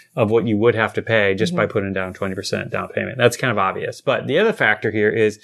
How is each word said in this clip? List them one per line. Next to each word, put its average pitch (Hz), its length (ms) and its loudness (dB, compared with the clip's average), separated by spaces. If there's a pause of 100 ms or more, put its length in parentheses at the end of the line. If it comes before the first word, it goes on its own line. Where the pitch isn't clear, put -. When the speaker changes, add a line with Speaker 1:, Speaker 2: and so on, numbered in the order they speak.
(160)
Speaker 1:
of 107 140 2
what 113 160 2
you 110 100 0
would 113 200 4
have 110 180 0
to - 80 -4
pay 101 320 2
just 95 220 -2
by 107 80 2
Speaker 2:
Mm-hmm. 101 80 -4
Speaker 1:
putting 98 200 -2
down 92 220 -4
twenty 95 220 -6
percent 101 340 -6
down 95 180 -6
payment. 104 300 -6
That's 120 180 4
kind 127 140 -2
of 104 80 0
obvious. - 420 -2
But - 280 -2
the 139 100 0
other 220 140 2
factor 110 400 2
here 107 180 2
is 107 340 0